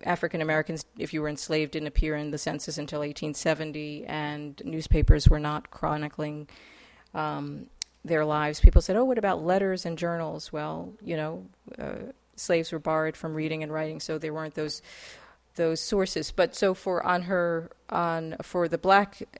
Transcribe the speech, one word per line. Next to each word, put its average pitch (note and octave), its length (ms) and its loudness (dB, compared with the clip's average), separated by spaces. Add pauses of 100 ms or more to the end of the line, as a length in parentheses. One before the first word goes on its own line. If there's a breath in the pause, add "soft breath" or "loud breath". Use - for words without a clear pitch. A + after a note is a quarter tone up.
African F3 360 -2
Americans, D#3 440 0 (120)
if E3 160 -8
you D#3 80 -4
were D3+ 80 -2
enslaved, D3+ 440 -2
didn't D3+ 160 -4
appear D#3 260 2
in D3+ 160 -4
the D3 80 -4
census D#3 400 -6
until D3 240 -4
eighteen D3 320 -6
seventy, D3+ 720 -4
and D3 580 -6
newspapers D#3 640 6
were D3+ 120 8
not D3+ 320 -4
chronicling, D3+ 760 -4 (680 loud breath)
um, D3 520 -6 (380)
their D#3 200 2
lives. D3+ 360 -2
People - 200 12
said, F#3+ 140 2
"Oh, A#3+ 100 4
what B3+ 140 2
about F#3 260 0
letters F#3 400 0
and E3+ 140 -6
journals?" E3 540 -6
Well, D#3+ 400 -8 (100)
you E3+ 140 -6
know, E3 300 -6 (340)
uh, - 320 -10 (240)
slaves E3 340 0
were E3 80 -4
barred D#3 380 0
from D#3+ 180 -8
reading D#3 300 -4
and D3+ 80 -6
writing, D#3 260 -4
so D#3 200 -6
there D#3 140 -6
weren't D#3 220 -8
those, D3+ 280 -6 (760 loud breath)
those E3 240 2
sources. F#3+ 500 0
But F3 240 2
so F#3+ 200 2
for, F3+ 300 -2
on F3+ 180 2
her, F3 480 -2 (200)
on, E3 500 -2
for E3+ 280 0
the E3 100 0
black G3 440 4 (160)